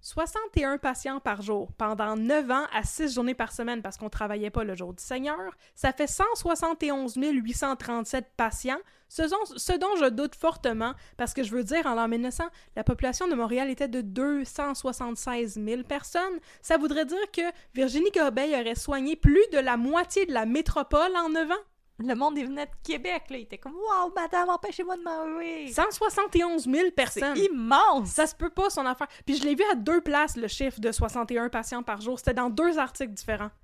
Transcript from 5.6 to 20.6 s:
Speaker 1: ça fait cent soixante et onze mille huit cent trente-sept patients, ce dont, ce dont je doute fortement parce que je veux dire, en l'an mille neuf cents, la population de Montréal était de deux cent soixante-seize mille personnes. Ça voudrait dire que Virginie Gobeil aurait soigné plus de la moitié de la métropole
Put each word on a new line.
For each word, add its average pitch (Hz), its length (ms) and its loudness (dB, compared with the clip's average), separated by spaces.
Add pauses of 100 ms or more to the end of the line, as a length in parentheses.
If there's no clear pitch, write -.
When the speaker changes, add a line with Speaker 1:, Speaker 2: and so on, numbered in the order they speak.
Speaker 1:
ça 262 160 2
fait 294 160 0
cent - 160 2 (120)
soixante 330 480 0
et 294 100 0
onze 262 240 -2
mille 269 260 2
huit 226 80 -4
cent 269 240 0
trente-sept 240 640 -4
patients, 254 420 -2 (300)
ce - 140 -2
dont, 370 200 0 (140)
ce - 160 0
dont 370 260 2
je 294 100 6
doute 262 260 -2
fortement 247 580 0 (240)
parce 240 160 -4
que 269 100 0
je 202 80 -4
veux 240 140 -2
dire, 311 200 0
en 247 100 0
l'an 226 120 2
mille 233 140 0
neuf 247 140 -4
cents, 330 120 -2 (300)
la 220 80 -2
population 254 420 0
de 339 80 2
Montréal 240 340 0
était 269 200 -2
de 247 100 -4
deux 254 460 -2
cent 285 280 -4
soixante-seize 240 840 -4
mille 220 260 -4
personnes. 349 560 -4 (220)
Ça 330 160 2
voudrait 302 280 2
dire 370 280 -4
que 339 80 -2 (340)
Virginie 269 400 2
Gobeil 285 400 2
aurait 233 200 0
soigné 277 420 -2
plus 302 340 10
de 302 80 4
la 262 160 2
moitié 339 500 2
de 349 80 -6
la 226 120 2
métropole 302 720 2